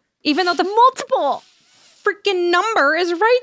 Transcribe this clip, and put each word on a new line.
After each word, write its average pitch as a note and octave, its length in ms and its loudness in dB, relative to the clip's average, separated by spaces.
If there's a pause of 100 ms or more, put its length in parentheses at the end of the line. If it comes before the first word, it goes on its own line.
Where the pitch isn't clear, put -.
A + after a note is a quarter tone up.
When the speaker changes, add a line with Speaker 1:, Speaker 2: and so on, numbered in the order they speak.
(240)
Speaker 1:
Even D4+ 220 0
though F4 80 0
the D#4+ 100 -2
Speaker 2:
Multiple. A4+ 800 0 (600)
Speaker 1:
freaking F#4 480 -2
number F4 440 0
is F4 160 -2
right A4 320 2